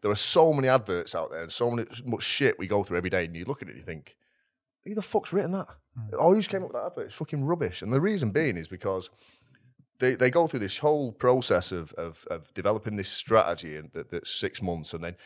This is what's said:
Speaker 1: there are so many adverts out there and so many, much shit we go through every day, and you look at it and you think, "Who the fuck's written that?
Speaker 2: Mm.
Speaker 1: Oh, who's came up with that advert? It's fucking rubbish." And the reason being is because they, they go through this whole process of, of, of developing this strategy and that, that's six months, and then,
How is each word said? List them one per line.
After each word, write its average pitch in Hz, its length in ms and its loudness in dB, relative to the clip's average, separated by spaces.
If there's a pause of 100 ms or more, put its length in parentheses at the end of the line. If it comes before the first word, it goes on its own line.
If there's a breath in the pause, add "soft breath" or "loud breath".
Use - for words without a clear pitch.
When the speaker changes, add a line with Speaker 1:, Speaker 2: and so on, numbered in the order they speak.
Speaker 1:
there 104 80 0
are 104 60 4
so 165 380 6
many 135 160 2
adverts 101 440 2
out 82 160 -2
there 82 140 -8
and 82 80 -10
so 120 180 0
many, 120 180 -2 (160)
much 120 200 -4
shit - 340 2
we 95 100 -6
go 101 160 2
through 87 140 -2
every 90 140 -2
day, 90 140 0
and 82 100 -10
you 85 100 -10
look 139 160 -8
at 92 60 -12
it 65 40 -16
and 57 80 -18
you - 60 -20
think, 80 300 -12 (680)
"Who 208 100 -8
the 208 80 -2
fuck's - 280 -2
written 170 200 0
that? 190 160 -6 (320)
Speaker 2:
Mm. 107 180 -10
Speaker 1:
Oh, 170 160 6
who's 214 140 4
came 190 160 -4
up - 60 -8
with 120 120 -6
that 127 60 -6
advert? 110 200 -8
It's - 80 -16
fucking 147 280 -4
rubbish." 147 400 -2
And 110 100 -2
the 139 80 4
reason 175 300 0
being 123 260 0
is 82 100 -8
because 95 420 -6 (880 soft breath)
they, 127 160 4
they 127 160 4
go 165 160 4
through 131 140 -4
this 98 160 -4
whole 147 340 2
process 123 600 2
of, 82 220 -8
of, 85 360 -10
of 85 220 -10
developing 107 420 -2
this 101 140 -4
strategy 85 680 2
and 78 160 -14
that, - 180 -12
that's - 220 -8
six - 300 -4
months, 87 320 -4
and 82 100 -8
then, 87 220 -10